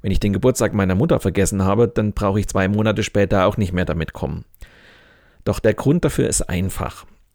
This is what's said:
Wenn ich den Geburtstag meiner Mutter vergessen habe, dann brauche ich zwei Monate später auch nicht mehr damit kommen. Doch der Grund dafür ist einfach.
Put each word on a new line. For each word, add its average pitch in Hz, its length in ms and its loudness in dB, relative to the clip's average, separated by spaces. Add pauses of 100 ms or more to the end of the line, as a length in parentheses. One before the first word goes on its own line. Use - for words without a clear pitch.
Wenn 98 100 -4
ich 90 100 0
den 101 120 0
Geburtstag 117 400 0
meiner 95 220 2
Mutter 139 260 2
vergessen 95 440 0
habe, 101 220 4
dann 107 280 -2
brauche 104 260 0
ich 95 80 -2
zwei 95 180 0
Monate 107 360 0
später 98 420 2
auch 101 140 2
nicht 90 160 -2
mehr 90 100 0
damit 80 300 -4
kommen. - 320 -8 (1000)
Doch - 140 -2
der 107 160 2
Grund - 320 0
dafür - 240 0
ist - 180 -4
einfach. - 560 -6 (300)